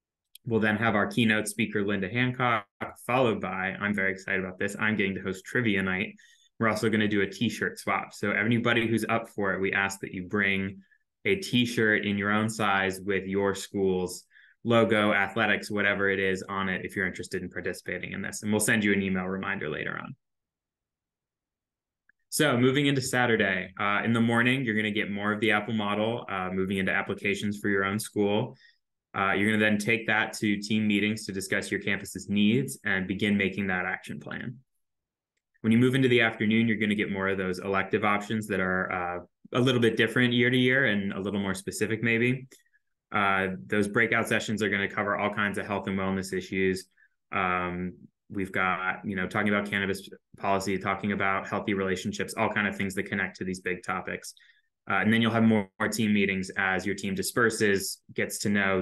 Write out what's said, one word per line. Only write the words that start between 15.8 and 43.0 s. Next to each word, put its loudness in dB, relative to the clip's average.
it 0
is 0
on -4
it, -4
if -10
you're -2
interested -6
in -8
participating -8
in -10
this. -10
And -2
we'll 4
send 2
you 4
an 2
email -2
reminder -6
later -6
on. -12
So 2
moving 4
into 2
Saturday, 0
uh, 0
in 2
the 4
morning, 4
you're 0
gonna 0
get -2
more -2
of -2
the 2
Apple 0
model, -2
uh, -4
moving -2
into 0
applications -2
for -4
your 2
own 0
school. 0
Uh, 0
you're 2
gonna 4
then 4
take 0
that 0
to 0
team 0
meetings 2
to -8
discuss -4
your -2
campus's -6
needs 2
and 0
begin 0
making 0
that -2
action -8
plan. -12
When 4
you 8
move 6
into 4
the 6
afternoon, 2
you're 2
gonna 2
get 0
more -2
of 0
those -2
elective 0
options 0
that -2
are, 0
uh, -4
a 2
little 4
bit 4
different 4
year 4
to 2
year 4
and 0
a -6
little -2
more -2
specific -4
maybe. 0